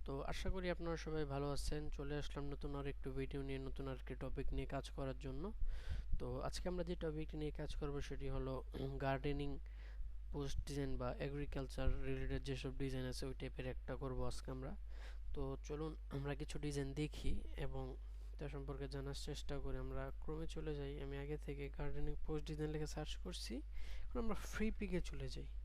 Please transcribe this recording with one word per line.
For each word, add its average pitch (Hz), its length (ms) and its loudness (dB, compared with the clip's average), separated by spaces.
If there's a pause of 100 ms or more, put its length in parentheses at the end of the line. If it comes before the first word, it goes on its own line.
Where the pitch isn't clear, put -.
তো 139 80 -4 (200)
আশা - 180 0
করি 185 200 0
আপনারা 165 260 0
সবাই 156 280 0
ভালো 143 280 0
আছেন। 151 380 2
চলে 143 280 -2
আসলাম 143 340 -2
নতুন 147 240 -2
আর 139 100 -2
একটু 139 260 -2
ভিডিও 135 300 0
নিয়ে, 135 260 0
নতুন 135 200 -2
আর 131 80 -2
একটি - 260 -6
টপিক 135 300 0
নিয়ে 135 220 2
কাজ 135 160 0
করার 135 280 -2
জন্য। 135 260 -4 (720)
তো - 80 2 (200)
আজকে - 220 0
আমরা 180 160 2
যে 175 120 0
টপিকটি 156 400 0
নিয়ে 151 240 0
কাজ 151 140 0
করব 143 260 0
সেটি 131 280 -2
হলো 131 260 0 (200)
<clears throat> 135 300 0
গার্ডেনিং, 143 460 2 (760)
পোস্ট 139 280 2 (100)
ডিজাইন 139 300 2
বা 123 120 0 (180)
এগ্রিকালচার 139 640 2 (160)
রিলেটেড 131 400 2
যেসব 135 340 -2
ডিজাইন 131 280 0
আছে 127 200 -2
ওই 131 80 -4
টাইপের 135 320 -4
একটা - 300 -2
করব 127 220 -2 (120)
আজকে - 200 -2
আমরা। 131 220 -4 (600)
তো 147 100 2 (240)
চলুন 151 260 -2 (180)
আমরা 143 240 0
কিছু 147 240 -4
ডিজাইন 143 360 0
দেখি 147 380 4 (240)
এবং 131 280 0 (520)
তার 147 140 -4
সম্পর্কে 139 380 -4
জানার 139 360 -4
চেষ্টা 143 340 -2
করি। 131 200 0
আমরা 131 240 -2 (180)
ক্রমে 156 260 -2
চলে 156 280 0
যাই। 143 180 -2 (100)
আমি 139 160 -2
আগে 143 200 -2
থেকে 143 260 -4 (120)
গার্ডেনিং 147 460 4
পোস্ট 156 240 2
ডিজাইন 151 260 0
লিখে 151 220 2
সার্চ 151 220 0
করছি, - 380 -4 (440)
এখন - 240 2
আমরা 214 140 6 (160)
ফ্রি 220 180 4
পিকে 190 300 2 (100)
চলে 135 180 -2
যাই। 135 200 -4 (160)